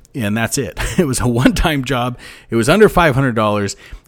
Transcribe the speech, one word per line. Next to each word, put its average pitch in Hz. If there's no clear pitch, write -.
And 107
that's 113
it. 113
<laughs> -
It 175
was 127
a 107
one-time 135
job. 123
It 113
was 113
under 196
five 156
hundred 131
dollars, 104